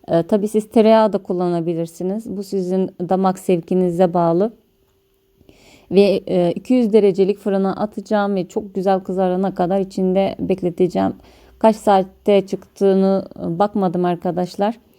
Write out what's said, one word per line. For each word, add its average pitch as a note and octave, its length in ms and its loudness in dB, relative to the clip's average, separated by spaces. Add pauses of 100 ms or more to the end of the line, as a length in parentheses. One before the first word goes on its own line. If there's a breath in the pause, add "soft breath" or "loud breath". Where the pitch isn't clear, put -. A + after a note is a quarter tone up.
E, E3 140 2
tabii G#3 260 -2
siz G#3+ 220 -4
tereyağı A3 420 4
da G3+ 60 -4
kullanabilirsiniz. F3+ 1160 -4
Bu G3+ 60 -8
sizin F#3 480 -2 (100)
damak F#3 380 0
zevkinize F3+ 760 0
bağlı. F3 380 0 (1400 soft breath)
Ve, G3 360 4
e, F3 240 0
iki G3 220 -2
yüz A#3 180 2
derecelik G3 460 2
fırına G3 340 -2
atacağım G3+ 640 -4
ve F#3 140 -4
çok G#3 260 -8
güzel F#3+ 260 0
kızarana F#3+ 540 -2
kadar F#3 260 0
içinde F#3+ 580 -2
bekleteceğim. F3+ 760 -2 (440 soft breath)
Kaç A3 180 2
saatte F#3+ 720 0
çıktığını, F#3+ 760 0 (140)
e, F3 200 -6
bakmadım F#3+ 460 -2
arkadaşlar. F3+ 720 -4 (200 soft breath)